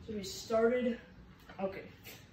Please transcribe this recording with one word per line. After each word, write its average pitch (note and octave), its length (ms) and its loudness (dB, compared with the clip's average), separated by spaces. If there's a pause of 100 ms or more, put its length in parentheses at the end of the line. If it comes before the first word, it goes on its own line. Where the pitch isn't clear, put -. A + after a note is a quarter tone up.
So A3 60 -6
we G3+ 100 -2
started. A#3 760 2 (600)
Okay. F#3+ 240 -4 (500)